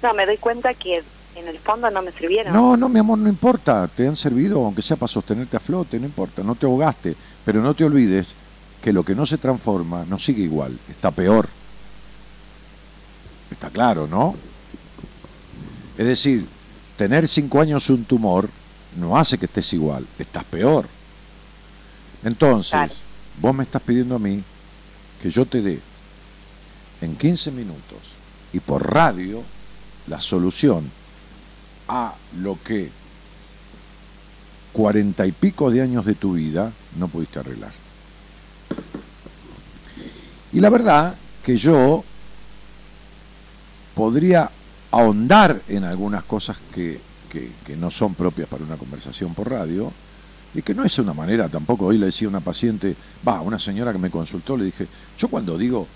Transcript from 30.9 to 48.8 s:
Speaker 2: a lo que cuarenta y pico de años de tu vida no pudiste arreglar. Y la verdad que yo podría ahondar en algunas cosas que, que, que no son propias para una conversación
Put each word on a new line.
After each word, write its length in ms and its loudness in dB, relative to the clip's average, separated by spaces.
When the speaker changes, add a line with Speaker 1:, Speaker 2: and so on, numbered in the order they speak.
Speaker 2:
a 260 -4
lo 240 -6
que 260 -6
cuarenta 540 2
y 60 0
pico 380 0
de 120 2
años 220 -2
de 100 0
tu 200 -2
vida 380 -2
no 120 -4
pudiste 300 -8
arreglar. 340 -12
Y 80 2
la 100 8
verdad 440 4
que 120 2
yo 480 6
podría 560 4
ahondar 760 6
en 160 -2
algunas 400 -4
cosas 340 -6
que, 260 -6
que, 200 -12
que 100 -12
no 140 -4
son 240 -2
propias 340 -4
para 160 -10
una 120 -10
conversación 580 -10